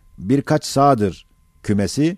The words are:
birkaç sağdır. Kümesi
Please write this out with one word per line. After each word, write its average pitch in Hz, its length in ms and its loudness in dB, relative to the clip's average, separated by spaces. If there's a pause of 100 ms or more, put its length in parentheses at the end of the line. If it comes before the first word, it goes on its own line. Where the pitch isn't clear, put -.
(180)
birkaç 139 460 0
sağdır. 120 640 0 (360)
Kümesi 107 540 -2